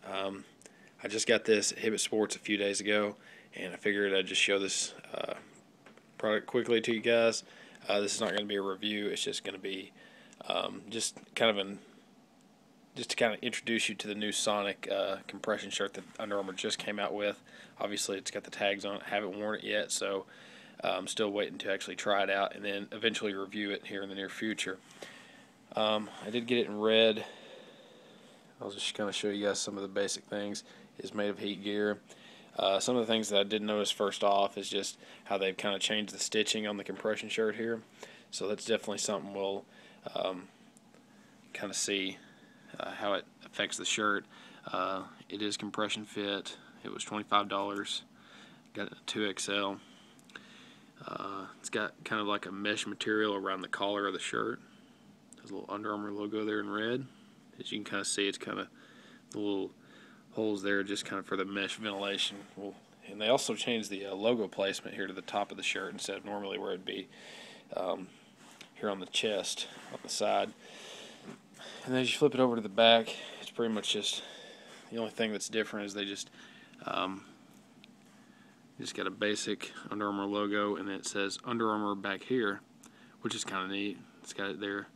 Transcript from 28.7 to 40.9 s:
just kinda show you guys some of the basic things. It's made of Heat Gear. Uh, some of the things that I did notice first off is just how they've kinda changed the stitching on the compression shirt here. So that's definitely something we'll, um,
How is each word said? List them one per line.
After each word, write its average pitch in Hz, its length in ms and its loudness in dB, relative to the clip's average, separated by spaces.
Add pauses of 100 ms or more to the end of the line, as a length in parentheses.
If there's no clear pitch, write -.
just 101 220 -4
kinda 104 180 -2
show - 160 0
you 101 180 2
guys 98 140 4
some 104 160 -2
of 98 60 -4
the 98 60 -4
basic 98 360 0
things. 104 400 -4 (340)
It's - 160 -8
made 104 140 2
of 95 100 -2
Heat 104 240 -4
Gear. 104 380 2 (580)
Uh, 98 220 6
some 127 160 4
of 117 100 4
the 113 60 2
things 110 160 2
that 101 100 6
I 101 60 6
did 104 180 0
notice 104 300 2
first 101 320 2
off 101 340 6
is 98 100 -6
just 98 300 -2 (280)
how 101 120 0
they've 95 180 2
kinda 101 220 0
changed 104 340 0
the 95 60 -10
stitching 107 480 2
on 104 120 -2
the 98 60 -6
compression 107 440 -2
shirt 107 260 2
here. 113 260 0 (520)
So - 160 -2
that's 104 160 -2
definitely 107 340 2
something 101 340 -2
we'll, 98 320 -2 (520)
um, 92 320 -2 (1040)